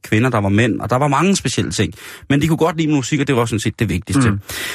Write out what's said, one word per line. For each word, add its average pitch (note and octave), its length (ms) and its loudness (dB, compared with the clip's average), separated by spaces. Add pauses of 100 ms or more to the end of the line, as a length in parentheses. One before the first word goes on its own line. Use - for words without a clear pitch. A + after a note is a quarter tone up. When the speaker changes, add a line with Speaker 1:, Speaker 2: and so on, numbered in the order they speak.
Speaker 1:
kvinder, A2+ 260 2
der A#2 120 0
var G2 80 0
mænd, G#2+ 300 2
og - 100 -6
der A#2+ 60 2
var C#3+ 120 2
mange D#3+ 280 2
specielle - 360 -2
ting. F2 220 -2 (360)
Men C#3+ 120 4
de D#3+ 60 0
kunne D#3+ 100 2
godt D#3+ 200 0
lide D3+ 160 0
musik, C#3 260 0
og C3 80 0
det C#3+ 80 0
var A#2 100 2
sådan A2+ 140 -2
set - 200 -4
det G#2+ 100 0
vigtigste. A#2 420 0
Speaker 2:
Mm. G2+ 80 -4 (360)